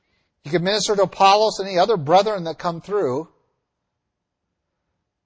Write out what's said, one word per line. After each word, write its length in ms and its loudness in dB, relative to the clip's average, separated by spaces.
You 80 -12
can 100 0
minister 320 -2
to 100 0
Apollos 560 2
and 100 -8
any 100 -2
other 160 2
brethren 480 2
that 160 -10
come 220 -6
through. 480 -4